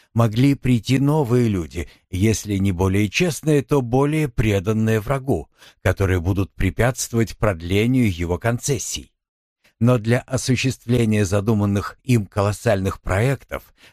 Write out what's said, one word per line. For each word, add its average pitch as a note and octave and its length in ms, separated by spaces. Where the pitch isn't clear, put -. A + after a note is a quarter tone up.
могли A#2 400
прийти B2+ 440
новые B2+ 500
люди, E2+ 400
если G2+ 460
не G2 160
более F#2+ 360
честные, D3+ 540
то C#3+ 200
более C#3+ 460
преданные A2 720
врагу, C3 480
которые F#2 380
будут F#2 320
препятствовать A2+ 840
продлению G#2 760
его E2+ 260
концессий. A#2 720
Но B2 180
для A2+ 220
осуществления A#2+ 1040
задуманных G2+ 800
им A#2 220
колоссальных G2+ 760
проектов, G#2 720